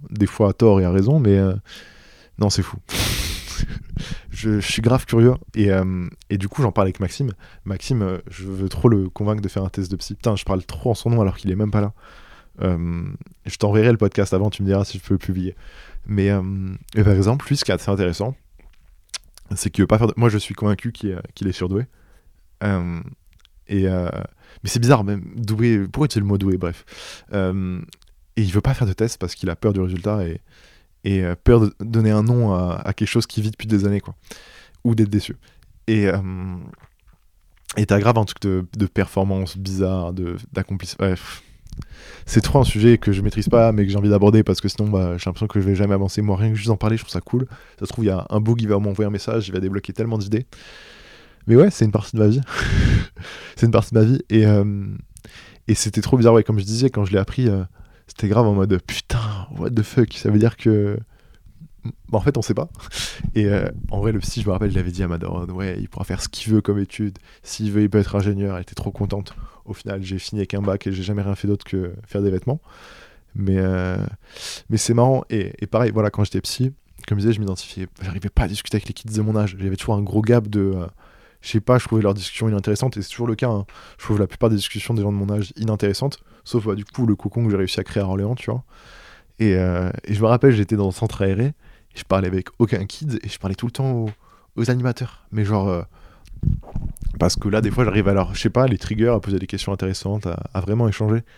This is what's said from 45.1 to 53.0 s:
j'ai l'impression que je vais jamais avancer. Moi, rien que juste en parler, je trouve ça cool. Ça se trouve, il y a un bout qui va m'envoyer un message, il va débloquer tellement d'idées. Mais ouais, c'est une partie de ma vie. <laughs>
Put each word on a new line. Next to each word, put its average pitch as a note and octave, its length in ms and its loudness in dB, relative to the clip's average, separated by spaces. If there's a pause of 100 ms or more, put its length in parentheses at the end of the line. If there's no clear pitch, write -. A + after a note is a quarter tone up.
j'ai F2 100 -10
l'impression F#2+ 200 -2
que G#2+ 120 -4
je F#2+ 80 2
vais G2 80 4
jamais G2+ 200 2
avancer. G2 260 0
Moi, G#2 160 0
rien A2 140 2
que G#2+ 40 0
juste G#2 140 -2
en A2 80 4
parler, A2 220 0
je - 40 -10
trouve - 100 -14
ça E2+ 100 -6
cool. B2+ 240 -2 (320)
Ça G2 80 -6
se - 60 -12
trouve, A#2 120 -2
il G#2 40 4
y - 20 4
a F#2 180 -2
un G#2+ 120 0
bout A2+ 140 2
qui A#2 120 0
va G#2 120 2
m'envoyer G#2 280 0
un G2+ 40 -4
message, G#2 380 -4
il F#2+ 40 -8
va F#2 60 -4
débloquer G2 360 -4
tellement A2+ 240 -4
d'idées. G#2+ 280 -2 (1000)
Mais A2+ 100 6
ouais, F3 140 10
c'est - 160 2
une G#2 40 2
partie G#2 240 -2
de A2 60 2
ma G#2+ 80 8
vie. A#2+ 180 4
<laughs> - 1080 0